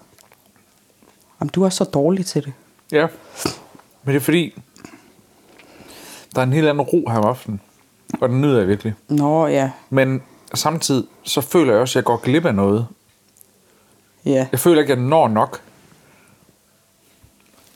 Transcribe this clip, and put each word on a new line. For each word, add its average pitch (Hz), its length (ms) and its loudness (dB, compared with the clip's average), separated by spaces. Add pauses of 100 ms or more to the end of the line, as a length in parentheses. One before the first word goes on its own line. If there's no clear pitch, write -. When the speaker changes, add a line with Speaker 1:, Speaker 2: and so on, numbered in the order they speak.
(1400)
Speaker 1:
Jamen, 147 140 -4
du 180 80 0
er 190 60 2
så 185 160 -2
dårlig 175 420 0
til 147 180 -4
det. 139 80 -12 (400)
Speaker 2:
Ja. 151 140 2 (960)
Men 135 100 0
det - 20 2
er 147 80 2
fordi, 156 380 -2 (1700)
der 127 60 0
er 131 60 2
en 131 60 0
helt 156 160 2
anden 147 180 0
ro 175 240 0
her 113 80 0
om 107 60 2
aftenen. 110 360 -4 (600)
Og 131 80 2
den 127 120 0
nyder 139 180 4
jeg 95 100 2
virkelig. 104 260 -2 (140)
Speaker 1:
Nå, 151 380 2
ja. 139 240 0 (200)
Speaker 2:
Men 131 320 0 (320)
samtidig, 147 500 -2 (180)
så - 180 -4
føler 143 320 2
jeg 104 80 4
også, 127 120 -2
at - 40 -2
jeg 120 80 0
går 117 120 0
glip 139 280 0
af 143 100 0
noget. 101 320 0 (1400)
Speaker 1:
Ja. 131 280 0
Speaker 2:
Jeg 127 80 -2
føler 165 200 4
ikke, 139 120 0
at 127 60 2
jeg 123 100 -2
når 151 200 4
nok. 110 320 0 (2250)